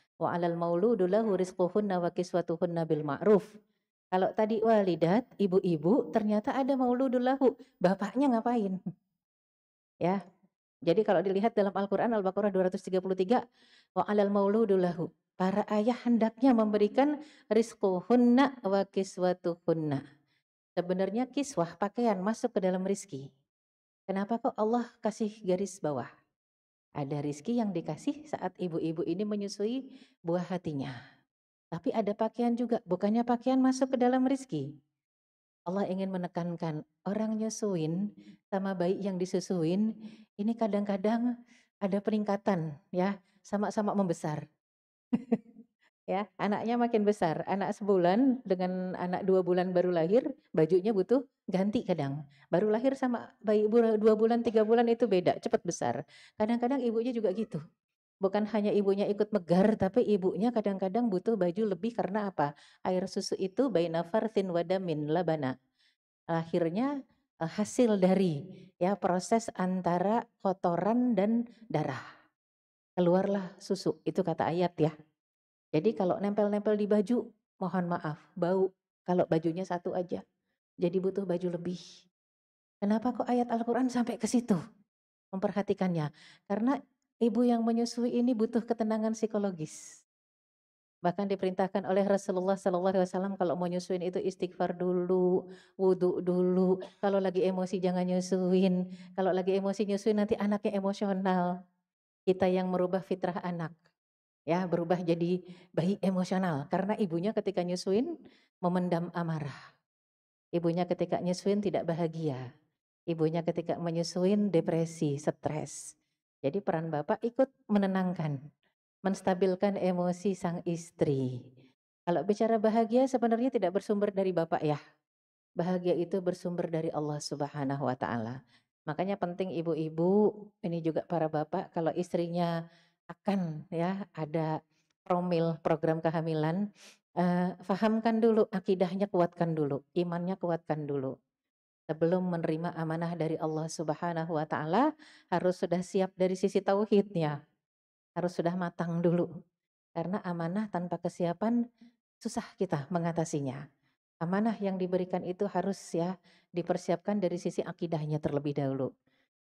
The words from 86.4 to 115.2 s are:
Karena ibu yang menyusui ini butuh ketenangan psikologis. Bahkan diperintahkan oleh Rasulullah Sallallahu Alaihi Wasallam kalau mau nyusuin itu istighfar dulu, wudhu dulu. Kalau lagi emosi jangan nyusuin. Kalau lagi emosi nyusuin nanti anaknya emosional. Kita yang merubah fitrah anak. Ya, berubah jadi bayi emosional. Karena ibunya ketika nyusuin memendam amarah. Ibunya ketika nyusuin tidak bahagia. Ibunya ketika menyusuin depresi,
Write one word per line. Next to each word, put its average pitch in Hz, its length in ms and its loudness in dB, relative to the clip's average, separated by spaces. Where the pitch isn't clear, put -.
Karena 233 320 0
ibu 233 240 2
yang 240 200 4
menyusui 233 560 0
ini 240 160 2
butuh 220 280 0
ketenangan 220 520 0
psikologis. 202 880 -4
Bahkan 185 300 -2
diperintahkan 190 560 -2
oleh 190 160 2
Rasulullah 196 560 0
Sallallahu 190 400 0
Alaihi 180 80 4
Wasallam 190 320 -4
kalau 175 160 0
mau 180 160 -2
nyusuin 180 320 -4
itu 185 160 -4
istighfar 180 560 -4
dulu, 180 720 2
wudhu 180 460 2
dulu. 180 580 2
Kalau 196 240 2
lagi 185 240 2
emosi 185 320 -2
jangan 180 320 0
nyusuin. 185 800 2
Kalau 190 180 2
lagi 185 220 0
emosi 196 320 0
nyusuin 202 320 0
nanti 208 160 0
anaknya 208 480 0
emosional. 190 800 0
Kita 185 240 4
yang 185 240 0
merubah 180 320 0
fitrah 185 400 -4
anak. 170 300 -6
Ya, 175 200 0
berubah 170 360 0
jadi 170 440 0
bayi 175 280 0
emosional. 180 720 0
Karena 190 240 0
ibunya 185 400 -2
ketika 196 240 -2
nyusuin 196 560 0
memendam 175 560 0
amarah. 160 640 -6
Ibunya 170 400 0
ketika 175 320 -2
nyusuin 190 400 0
tidak 180 240 -2
bahagia. 160 720 -4
Ibunya 165 400 0
ketika 170 320 -2
menyusuin 180 720 0
depresi, 165 720 0